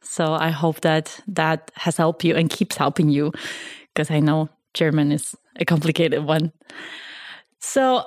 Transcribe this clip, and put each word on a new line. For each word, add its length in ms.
So 320
I 160
hope 320
that 460
that 480
has 220
helped 260
you 120
and 140
keeps 280
helping 320
you, 240
'cause 140
I 120
know 260
German 380
is 240
a 60
complicated 580
one. 300
So, 460